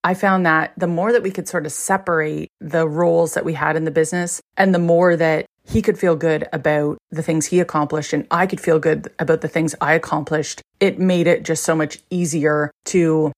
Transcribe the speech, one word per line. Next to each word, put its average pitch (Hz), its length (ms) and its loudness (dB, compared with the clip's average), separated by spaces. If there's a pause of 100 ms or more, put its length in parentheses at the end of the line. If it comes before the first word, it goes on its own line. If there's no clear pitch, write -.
I 180 100 2
found 190 320 0
that 160 300 2
the 180 100 -2
more 175 260 0
that 233 100 2
we 190 80 -2
could 190 180 -8
sort 160 180 -6
of 147 60 -8
separate 160 760 -2 (120)
the 165 280 0
roles 170 460 2
that 165 100 -2
we 165 100 -2
had 151 220 -2
in 160 80 -2
the 160 60 -2
business, 170 500 -2 (160)
and 190 180 4
the 175 40 2
more 170 380 4
that 160 300 0 (180)
he 220 180 0
could - 160 0
feel 175 180 2
good 156 340 -2
about 151 460 0 (140)
the 160 120 -6
things 160 220 -2
he 180 160 2
accomplished 151 540 -2
and 147 160 -2
I 175 160 2
could 190 140 -6
feel 160 180 2
good 156 400 -2
about 160 240 0
the 160 60 -6
things 160 340 -2
I 147 100 0
accomplished, 156 680 -2 (180)
it 196 180 2
made 180 280 2
it 170 180 2
just 165 180 -2
so 165 140 0
much 151 220 -2 (100)
easier 151 600 0 (160)
to 160 520 2